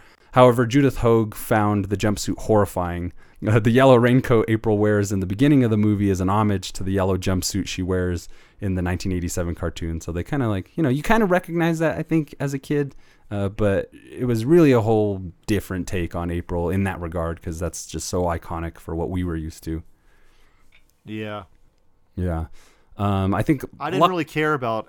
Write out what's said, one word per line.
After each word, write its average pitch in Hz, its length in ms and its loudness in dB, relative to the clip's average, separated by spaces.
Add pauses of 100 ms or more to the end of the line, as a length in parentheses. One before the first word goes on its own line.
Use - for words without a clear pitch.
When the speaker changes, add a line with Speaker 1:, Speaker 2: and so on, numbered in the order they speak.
(320)
Speaker 1:
However, 127 340 8
Judith 135 320 2
Hoag 113 360 2
found 104 520 0
the 101 100 -2
jumpsuit 101 420 -2
horrifying. 87 760 0 (340)
Uh, 110 120 4
the 113 120 2
yellow 131 260 8
raincoat 120 520 4
April 110 300 0
wears 104 340 2
in 98 80 -2
the 92 60 -4
beginning 131 360 4
of 117 80 2
the 110 60 2
movie 104 340 2
is 92 100 0
an 92 100 0
homage 104 420 0
to - 100 -8
the 92 100 -2
yellow 95 260 2
jumpsuit 92 500 -2
she - 140 -6
wears 90 460 -2 (320)
in 95 160 -2
the 87 60 -2
nineteen 90 300 -2
eighty-seven 87 440 -4
cartoon. 82 440 -6
So - 120 -10
they 87 100 -4
kinda, 131 260 -2
like, 95 280 -4
you 165 60 -2
know, 139 60 0
you 143 140 -2
kinda 220 240 2
recognize 170 540 0
that, 156 180 -2
I 160 60 -6
think, 160 360 -2
as 143 140 -4
a 139 40 -6
kid. 143 360 -4 (380)
Uh, 101 160 -2
but 101 440 0
it - 340 -8
was 117 180 -2
really 156 280 6
a 120 80 6
whole 104 520 0 (140)
different 92 420 -4
take 87 260 -4
on 85 160 -4
April 87 400 -4
in 98 140 0
that 87 160 -4
regard, 82 420 -6
'cause 82 160 -8
that's 85 280 -8
just - 220 -10
so 90 160 -2
iconic 82 540 -6
for 82 160 -10
what 82 160 -4
we 92 140 -2
were 82 120 -4
used 78 280 -10
to. 80 180 -6 (1200)
Speaker 2:
Yeah. 107 400 -10 (680)
Speaker 1:
Yeah. 85 320 -4 (520)
Um, 98 360 0
I 104 80 0
think 143 220 -2 (160)
Speaker 2:
I 147 100 -6
didn't 185 120 0
Speaker 1:
lo- 175 60 4
Speaker 2:
really 170 180 -2
care 156 280 -2
about 113 340 -4